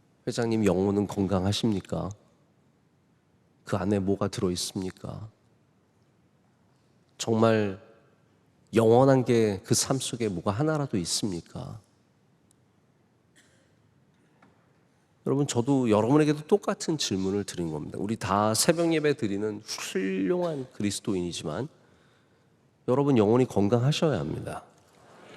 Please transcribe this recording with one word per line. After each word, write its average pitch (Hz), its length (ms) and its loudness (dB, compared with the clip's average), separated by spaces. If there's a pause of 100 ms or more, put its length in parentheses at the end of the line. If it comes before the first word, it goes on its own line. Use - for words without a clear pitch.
(260)
"회장님, 113 380 0
영혼은 98 420 2
건강하십니까? 95 1040 -2 (1500)
그 - 120 -4
안에 98 220 0
뭐가 98 300 -2
들어있습니까? 95 1000 -6 (1900)
정말 110 640 2 (960)
영원한 120 500 6
게 110 400 2
그 123 100 2
삶 - 260 0
속에 113 280 -4
뭐가 92 220 -4
하나라도 143 480 -2
있습니까?" 90 840 -6 (3500)
여러분, 139 200 0
저도 123 420 0
여러분에게도 147 580 4
똑같은 196 520 0
질문을 98 460 -2
드린 85 280 -6
겁니다. 73 260 -8
우리 104 180 -4
다 104 360 0
새벽 165 400 2
예배 151 220 0
드리는 104 500 -4
훌륭한 180 1080 -4
그리스도인이지만 92 960 -6 (1200)
여러분, 139 280 2
영혼이 113 300 6
건강하셔야 120 720 0
합니다. - 440 -8 (720)